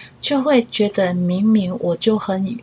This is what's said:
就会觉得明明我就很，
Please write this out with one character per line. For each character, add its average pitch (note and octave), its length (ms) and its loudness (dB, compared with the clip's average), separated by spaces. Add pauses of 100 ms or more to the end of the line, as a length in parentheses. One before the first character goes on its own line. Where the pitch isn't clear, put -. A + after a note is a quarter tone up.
(180)
就 C#4+ 220 -2
会 C4 220 4
觉 G#3 260 -2
得 F#3+ 240 0
明 F3+ 320 0
明 G#3 340 2
我 F3 160 -2
就 G#3+ 240 0
很， F#3+ 440 -4